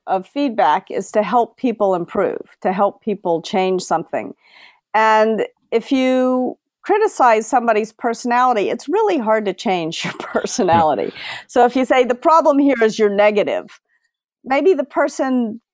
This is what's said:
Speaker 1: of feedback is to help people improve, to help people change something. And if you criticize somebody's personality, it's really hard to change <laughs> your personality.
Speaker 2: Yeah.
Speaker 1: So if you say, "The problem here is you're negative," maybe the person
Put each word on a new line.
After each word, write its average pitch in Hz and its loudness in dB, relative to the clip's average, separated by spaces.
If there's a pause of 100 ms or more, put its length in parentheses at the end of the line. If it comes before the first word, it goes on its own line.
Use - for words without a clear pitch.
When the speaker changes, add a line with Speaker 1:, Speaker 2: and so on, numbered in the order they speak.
Speaker 1:
of 185 -4
feedback 214 0
is - -8
to 214 2
help 233 -2
people 214 0
improve, - -4
to 185 -2
help 196 -2
people 180 -4
change 185 -2
something. 160 -4 (580)
And 220 2 (240)
if 226 -2
you 254 0 (240)
criticize 269 2
somebody's 226 0
personality, 240 0
it's - -8
really 392 0
hard 220 0
to 196 -2
change 170 -4
<laughs> - -
your - -8
personality. 156 0
Speaker 2:
Yeah. - -14 (100)
Speaker 1:
So 247 2
if 247 2
you 262 2
say, 254 2
"The 247 -2
problem 311 4
here 277 4
is 220 0
you're 208 2
negative," 196 2 (800)
maybe 294 2
the 277 -2
person 262 -2 (140)